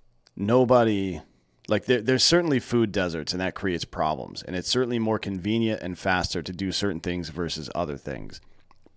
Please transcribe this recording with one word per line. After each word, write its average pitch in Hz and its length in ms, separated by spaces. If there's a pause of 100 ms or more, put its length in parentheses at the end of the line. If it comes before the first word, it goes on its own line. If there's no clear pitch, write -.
(360)
nobody, 110 840 (460)
like, 104 180
there, 120 160
there's 123 220
certainly 165 360
food 113 320
deserts, 87 420
and 90 80
that 92 120
creates 90 320
problems, 76 560
and - 140
it's 90 120
certainly 123 300
more 110 220
convenient 104 640
and 90 120
faster 90 460
to 95 100
do 92 200
certain 85 300
things 87 280
versus 80 460
other 73 220
things, 57 440 (560)